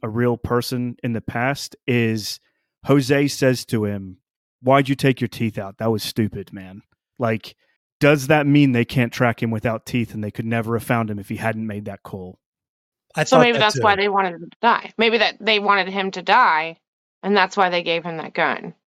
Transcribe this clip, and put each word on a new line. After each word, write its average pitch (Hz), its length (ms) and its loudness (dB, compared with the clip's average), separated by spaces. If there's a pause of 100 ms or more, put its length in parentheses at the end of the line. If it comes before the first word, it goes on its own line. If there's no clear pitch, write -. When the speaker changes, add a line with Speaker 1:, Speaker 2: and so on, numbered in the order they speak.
Speaker 1:
a 120 60 -6
real 120 280 0
person 123 680 -4
in 120 80 -4
the 110 80 -4
past 127 560 -6 (100)
is 113 540 -2 (440)
Jose 139 440 2
says 131 380 0
to 110 180 -2
him, 98 340 -8 (440)
"Why'd 135 260 4
you 139 60 0
take 135 260 0
your 117 80 -2
teeth 113 300 -4
out? 98 200 -12
That 113 120 0
was 107 120 -2
stupid, 104 500 -4
man." 95 300 -16 (360)
Like, 113 380 -4 (440)
does 143 280 4
that 151 180 4
mean 143 260 6
they 120 140 2
can't 120 260 0
track 120 300 0
him 117 80 -2
without 113 360 -4
teeth 120 280 -2
and 110 100 -8
they 104 60 -6
could 117 160 -8
never 113 300 -2
have 113 100 -6
found 117 240 0
him 104 80 -8
if 98 100 -14
he 113 80 -8
hadn't 110 300 -4
made 104 200 -8
that 98 160 -14
call? 92 360 -16 (760)
Speaker 2:
I 156 100 0
Speaker 3:
So 262 120 4
Speaker 2:
thought 247 60 10
Speaker 3:
maybe 240 120 6
Speaker 2:
that 226 60 0
Speaker 3:
that's 214 160 2
Speaker 2:
too. - 60 0
Speaker 3:
why 208 140 4
they 202 120 0
wanted 196 260 0
him 165 160 -16
to - 100 -20
die. 220 380 0
Maybe 220 200 2
that 196 220 0
they 214 180 2
wanted 202 300 2
him 190 240 -4
to 185 100 -10
die, 175 560 2 (440)
and 196 140 2
that's 190 200 2
why 190 140 2
they 175 120 0
gave 165 220 -4
him 170 140 -8
that - 160 -12
gun, 156 400 -4 (160)